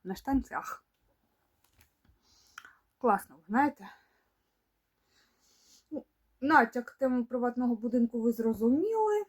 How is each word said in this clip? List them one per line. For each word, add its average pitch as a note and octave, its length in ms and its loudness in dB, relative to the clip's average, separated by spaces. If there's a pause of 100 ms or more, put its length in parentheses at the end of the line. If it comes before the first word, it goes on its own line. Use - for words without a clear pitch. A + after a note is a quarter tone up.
На F#3 100 -10
штанцях. - 680 -6 (2250)
Класно, G3 380 0 (100)
знаєте? A#3+ 420 0 (2000)
Ну, D4+ 140 -10 (360)
натяк B3 600 2
тему B3+ 240 0
приватного A#3+ 520 -2
будинку A#3 440 0
ви A#3 120 2
зрозуміли. E4 960 0